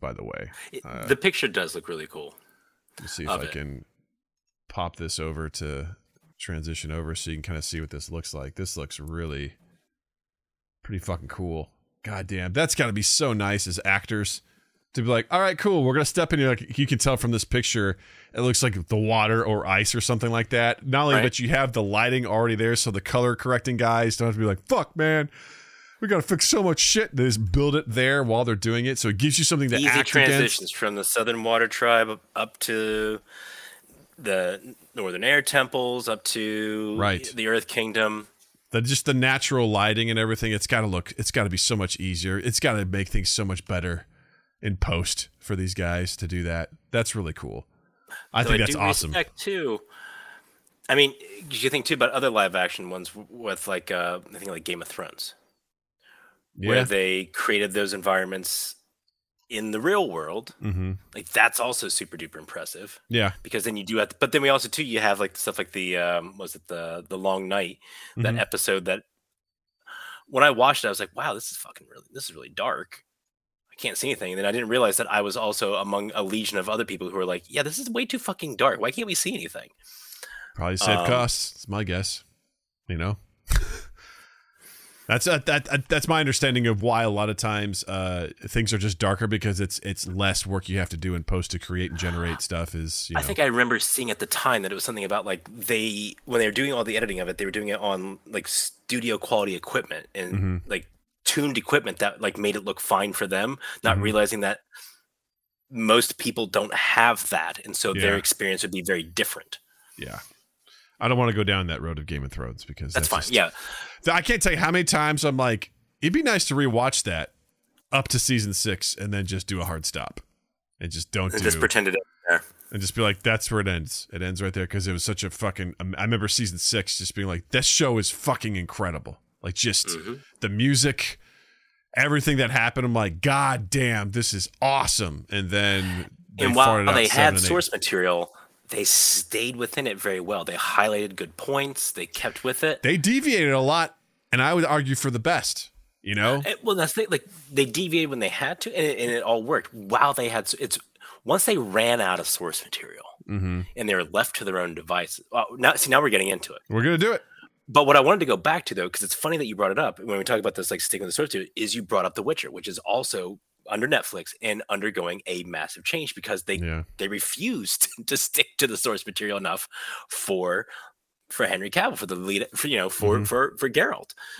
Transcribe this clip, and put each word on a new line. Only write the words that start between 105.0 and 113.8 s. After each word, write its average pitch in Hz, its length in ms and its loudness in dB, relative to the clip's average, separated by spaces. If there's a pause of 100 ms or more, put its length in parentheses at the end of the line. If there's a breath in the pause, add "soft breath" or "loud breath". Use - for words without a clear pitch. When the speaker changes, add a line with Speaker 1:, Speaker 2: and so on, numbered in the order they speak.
Speaker 2:
most 113 460 4
people 113 300 -4
don't 104 260 -2
have 117 560 2
that, 82 340 -2
and 98 140 -10
so 101 160 0
their 98 200 2
Speaker 1:
Yeah. 101 60 2
Speaker 2:
experience 95 440 0
would 90 100 -4
be 92 100 -4
very 90 200 0
different. - 560 -4 (400 soft breath)
Speaker 1:
Yeah. - 220 -10 (800 soft breath)
I 117 80 0
don't 123 100 4
wanna 117 160 4
go 104 100 2
down 95 220 2
that 73 160 -4
road 80 160 -6
of 73 80 -10
Game 71 180 -6
of 69 80 -8
Thrones 60 320 -10
because - 300 -10
Speaker 2:
That's 78 140 0
Speaker 1:
that's - 0 -
Speaker 2:
fine, 85 140 2
Speaker 1:
just - 100 -4
Speaker 2:
yeah. 92 180 4 (540 loud breath)